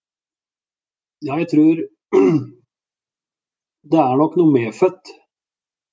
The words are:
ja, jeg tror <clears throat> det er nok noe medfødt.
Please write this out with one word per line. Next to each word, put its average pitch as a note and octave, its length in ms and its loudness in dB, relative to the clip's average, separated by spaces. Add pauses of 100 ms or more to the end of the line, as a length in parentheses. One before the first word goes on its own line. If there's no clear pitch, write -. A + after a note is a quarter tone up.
(1200)
ja, C#3 160 -8
jeg E3+ 100 -4
tror D#3 300 2 (340)
<clears throat> - 1800 -6
det E3 100 4
er C3 160 -2
nok D#3 180 0
noe E3 160 2
medfødt. C3 600 -2 (800)